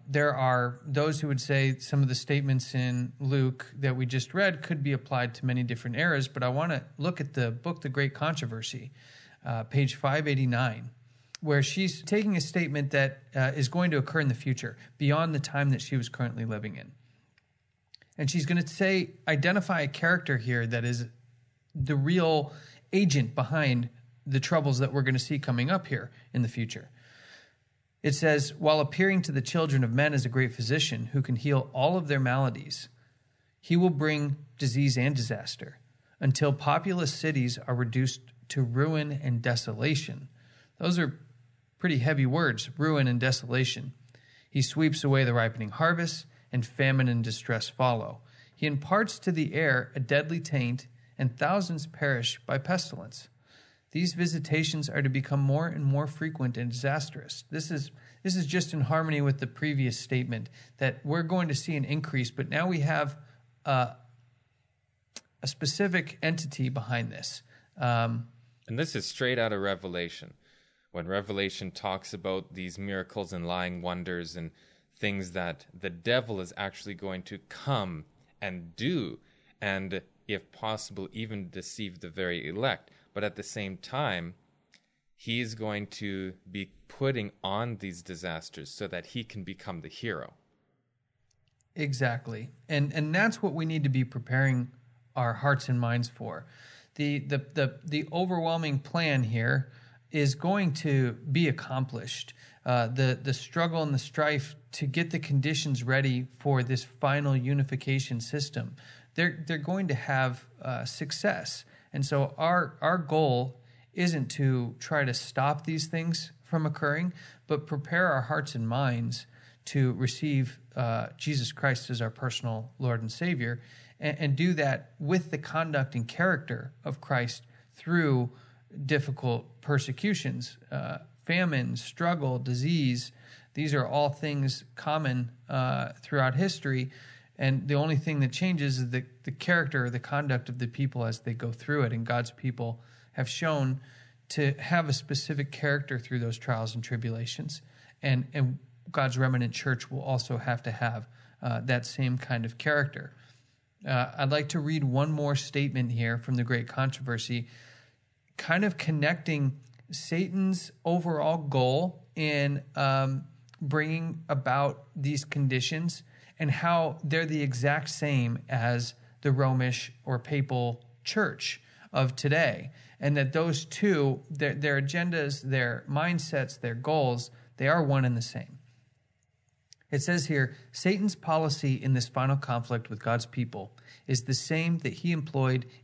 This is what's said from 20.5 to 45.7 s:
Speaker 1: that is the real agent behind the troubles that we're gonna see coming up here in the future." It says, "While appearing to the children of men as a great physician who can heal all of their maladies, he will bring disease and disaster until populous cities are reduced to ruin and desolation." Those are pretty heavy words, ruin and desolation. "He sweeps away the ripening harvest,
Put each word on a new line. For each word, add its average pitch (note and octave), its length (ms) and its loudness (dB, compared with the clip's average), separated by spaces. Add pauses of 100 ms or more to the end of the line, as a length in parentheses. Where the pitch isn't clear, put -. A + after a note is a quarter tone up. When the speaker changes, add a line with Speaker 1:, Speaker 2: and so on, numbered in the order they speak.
Speaker 1:
that A#2 180 0
is A#2+ 220 -2 (680)
the C#3+ 200 0
real D#3 580 2 (380)
agent C#3+ 440 4
behind B2+ 520 2 (380)
the C3+ 140 2
troubles C#3+ 400 2
that C3 120 2
we're C3+ 120 2
gonna C3 160 2
see D3 180 -2
coming C3 320 0
up F3+ 160 2
here A#2 260 -6 (220)
in B2+ 80 2
the A#2 60 2
future." - 420 -6 (1120)
It D3 120 2
says, D3 400 4
"While D#3 260 4
appearing F#3 440 2
to D#3+ 100 -4
the C3+ 80 0
children C#3+ 420 2
of A#2 80 2
men D3 220 4
as C3+ 120 2
a A#2 40 -2
great B2+ 240 2
physician A#2 540 0
who C#3 140 0
can C3 140 -2
heal C3+ 380 2
all D3+ 240 2
of E3 100 -2
their C#3+ 120 2
maladies, B2+ 680 0 (720)
he - 160 0
will F3+ 140 6
bring D3 480 2 (200)
disease C3+ 400 2
and C3 160 4
disaster A2+ 640 -6 (420)
until C#3+ 320 4
populous D#3+ 600 0
cities C3 440 0
are - 180 -4
reduced B2 460 0 (280)
to C3+ 140 0
ruin D3 480 0
and C#3 300 -2
desolation." A#2+ 880 -2 (480)
Those F3 200 0
are D#3 220 0 (580)
pretty E3+ 200 0
heavy C#3 280 4
words, B2+ 520 2
ruin D3 280 4
and B2 140 4
desolation. B2+ 720 0 (560)
"He C#3 120 2
sweeps D#3 420 2
away C3+ 220 6
the A#2+ 80 4
ripening A2+ 360 0
harvest, E3 560 0 (280)